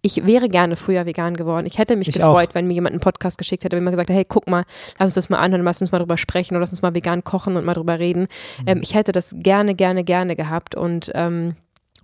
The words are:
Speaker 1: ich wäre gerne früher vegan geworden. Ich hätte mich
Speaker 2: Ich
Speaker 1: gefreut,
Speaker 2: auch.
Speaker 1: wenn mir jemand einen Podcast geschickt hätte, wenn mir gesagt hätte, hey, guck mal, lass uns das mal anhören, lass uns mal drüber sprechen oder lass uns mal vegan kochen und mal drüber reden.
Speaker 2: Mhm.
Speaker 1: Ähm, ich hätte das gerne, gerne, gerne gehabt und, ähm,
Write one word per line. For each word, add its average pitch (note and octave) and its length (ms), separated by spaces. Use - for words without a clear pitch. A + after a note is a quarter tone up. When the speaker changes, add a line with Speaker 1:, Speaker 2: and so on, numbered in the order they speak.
Speaker 1:
ich - 220
wäre A#3+ 240
gerne F3 280
früher F3+ 280
vegan E3+ 320
geworden. E3+ 300
Ich - 120
hätte A3 180
mich F#3+ 100
Speaker 2:
Ich D3+ 80
Speaker 1:
gefreut, E3+ 360
Speaker 2:
auch. - 40
Speaker 1:
wenn F3 140
mir F3+ 60
jemand F3 180
einen E3 80
Podcast - 380
geschickt - 260
hätte, F3+ 120
wenn F3 60
mir F3+ 80
gesagt F3 180
hätte, F#3 100
hey, F#3+ 100
guck - 200
mal, F3+ 140
lass F#3+ 80
uns F3+ 60
das F#3 140
mal F#3+ 100
anhören, F3+ 260
lass F3 160
uns F#3 100
mal F#3 80
drüber E3+ 180
sprechen F3+ 380
oder F3 60
lass F3 100
uns F3+ 120
mal F3 120
vegan F3 300
kochen F#3+ 320
und E3+ 80
mal F3 100
drüber E3+ 240
reden. F3 300
Speaker 2:
Mhm. B2 60
Speaker 1:
Ähm, F#3 140
ich - 120
hätte G#3+ 160
das F#3 260
gerne, G3 380
gerne, F#3 300
gerne F3+ 320
gehabt D#3+ 400
und, E3+ 400
ähm, E3+ 400